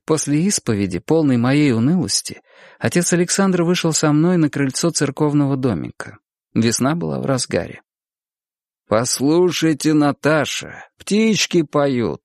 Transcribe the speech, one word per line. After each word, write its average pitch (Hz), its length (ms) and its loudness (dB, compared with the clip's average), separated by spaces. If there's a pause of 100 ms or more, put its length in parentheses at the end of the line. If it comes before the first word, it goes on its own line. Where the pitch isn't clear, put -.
после 151 380 0
исповеди, 101 560 -2
полной 151 360 2
моей 131 380 2
унылости, 127 680 0 (380)
отец - 320 0
Александр 180 520 0
вышел 170 280 0
со 151 220 0
мной 170 240 2
на 156 120 2
крыльцо 139 420 -2
церковного 143 680 0
домика. 101 640 -6 (340)
Весна 123 420 0
была 78 240 -6
в 64 60 -6
разгаре. 95 560 -4 (1040)
«Послушайте, 156 1040 0
Наташа, 147 920 -2 (120)
птички 202 680 0
поют, 135 600 -2